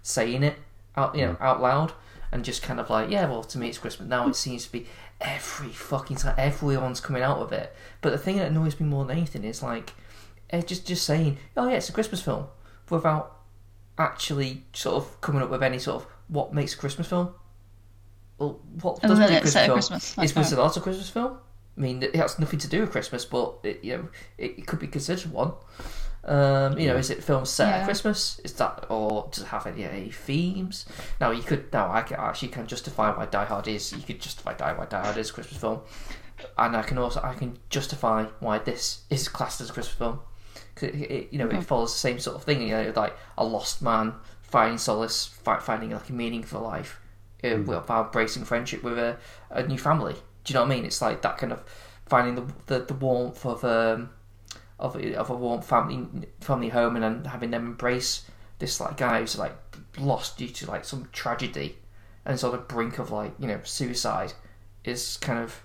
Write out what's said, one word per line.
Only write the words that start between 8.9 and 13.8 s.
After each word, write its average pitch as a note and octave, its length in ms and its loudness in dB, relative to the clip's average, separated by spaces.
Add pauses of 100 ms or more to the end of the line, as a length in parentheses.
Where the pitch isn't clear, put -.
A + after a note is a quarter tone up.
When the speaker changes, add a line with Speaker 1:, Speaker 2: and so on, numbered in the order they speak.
Speaker 1:
than C3 140 0
anything E3 260 -2
is, A2 200 -6
like, A#2 300 -6 (580)
eh, F3 100 2
just, F3 260 -4
just F3+ 180 0
saying, D3+ 320 4 (180)
"Oh B3 120 2
yeah, B3+ 100 4
it's - 120 -2
a - 40 -8
Christmas G#3+ 280 0
film," A#2+ 240 -2 (440)
without D#3 520 2 (560)